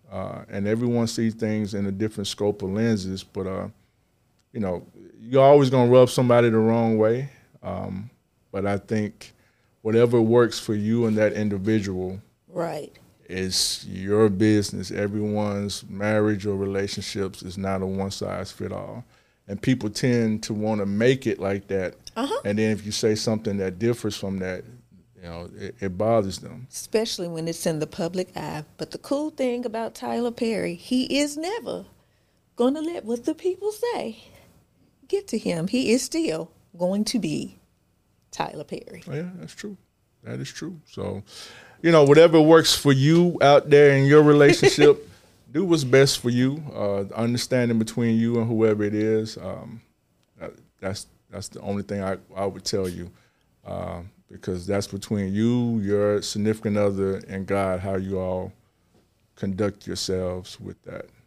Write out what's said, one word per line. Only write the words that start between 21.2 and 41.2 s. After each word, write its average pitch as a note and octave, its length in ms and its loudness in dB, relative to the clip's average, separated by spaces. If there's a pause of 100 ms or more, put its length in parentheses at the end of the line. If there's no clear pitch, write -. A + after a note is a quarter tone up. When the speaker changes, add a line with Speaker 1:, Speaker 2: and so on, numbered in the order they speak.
Speaker 1:
it A2+ 140 -2
like G2 280 -4
that. F#2+ 280 -4 (220)
Speaker 2:
Uh-huh. C#4 260 -4
Speaker 1:
And G#2 160 -2
then A2 120 2
if G2 140 -4
you G#2+ 60 -8
say G#2+ 240 0
something G#2+ 420 -4
that F#2 220 -6
differs A#2 380 -4
from F#2+ 220 -6
that, F#2 240 -8 (520)
you F#2 140 -20
know, E2+ 280 -14
it, G2 220 -14
it F#2 180 -6
bothers G#2+ 420 0
them. B2 320 -18
Speaker 2:
Especially G#3+ 560 -6
when E3 200 -8
it's E3 200 -8
in D#3+ 120 -4
the D3+ 80 -4
public F3+ 480 -8
eye. D3+ 300 -10 (120)
But D#3 140 -10
the - 60 -14
cool D4 320 -6
thing B3 360 -6
about A3 300 -8
Tyler A#3 360 -4
Perry, G#3 440 -4
he B3+ 440 -2
is D4 180 -2
never E4 480 -8 (720)
gonna C4+ 260 0
let E4 240 -8
what A#3+ 200 -6
the G4+ 100 -2
people G4 360 -4
say G#4+ 540 -6 (840)
get G4 200 -4
to A3+ 100 -4
him. F3 300 -2
He B3 240 0
is B3 100 2
still E3 500 -4 (260)
going F#3+ 280 -2
to A#3+ 140 -2
be - 380 -6 (760)
Tyler D#3 320 -10
Perry. - 460 -16
Speaker 1:
Oh, C#3 40 -10
yeah, E3+ 220 -8
that's E3 180 -18
true. G#3 220 -16 (480)
That A#2+ 160 -10
is C3+ 100 -10
true. D#3+ 360 -14
So, F#2+ 360 -8 (600)